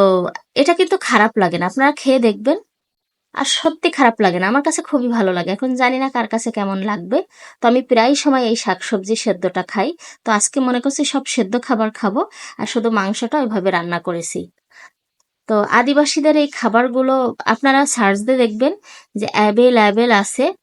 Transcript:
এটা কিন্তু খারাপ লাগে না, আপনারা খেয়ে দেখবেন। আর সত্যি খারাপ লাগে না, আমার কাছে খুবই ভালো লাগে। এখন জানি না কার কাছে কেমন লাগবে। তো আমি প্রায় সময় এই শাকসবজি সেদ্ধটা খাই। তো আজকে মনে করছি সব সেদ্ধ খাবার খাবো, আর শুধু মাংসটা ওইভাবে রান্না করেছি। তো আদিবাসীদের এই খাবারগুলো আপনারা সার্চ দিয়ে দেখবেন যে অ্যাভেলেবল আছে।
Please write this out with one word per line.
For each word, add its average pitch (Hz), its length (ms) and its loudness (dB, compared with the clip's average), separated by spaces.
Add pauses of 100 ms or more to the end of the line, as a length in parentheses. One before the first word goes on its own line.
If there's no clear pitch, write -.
(560)
এটা 294 180 4
কিন্তু 370 280 0
খারাপ 214 360 2
লাগে 175 200 0
না, 175 80 -2
আপনারা 269 260 0
খেয়ে 269 280 0
দেখবেন। 226 380 0 (760)
আর - 120 -4
সত্যি - 440 -2
খারাপ 247 320 2
লাগে 180 180 2
না, 185 80 0
আমার 269 160 0
কাছে 320 180 -2
খুবই 254 260 -2
ভালো 220 260 0
লাগে। 180 180 -4
এখন 254 240 -4
জানি 254 240 0
না 269 100 -2
কার 240 180 -4
কাছে 226 240 -4
কেমন 196 260 -4
লাগবে। 202 460 -2 (380)
তো 247 60 2
আমি 247 140 4
প্রায় 247 340 2
সময় 269 280 0
এই 233 120 0
শাকসবজি 196 600 -4
সেদ্ধটা 185 480 -2
খাই। 233 300 -4 (320)
তো 233 60 0
আজকে 214 280 -2
মনে 254 200 0
করছি 277 260 -2
সব 269 200 -4
সেদ্ধ 220 340 -2
খাবার 220 320 -2
খাবো, 226 340 -2 (320)
আর - 80 -6
শুধু 233 240 -2
মাংসটা 226 500 -2
ওইভাবে 214 320 -2
রান্না 175 280 -2
করেছি। 175 500 -8 (1000)
তো 214 140 2
আদিবাসীদের 285 720 2
এই 294 100 2
খাবারগুলো 247 880 0 (100)
আপনারা 269 400 2
সার্চ 202 340 0
দিয়ে 247 180 0
দেখবেন 240 360 0 (420)
যে 202 160 -6
অ্যাভেলেবল 220 800 4
আছে। 247 520 0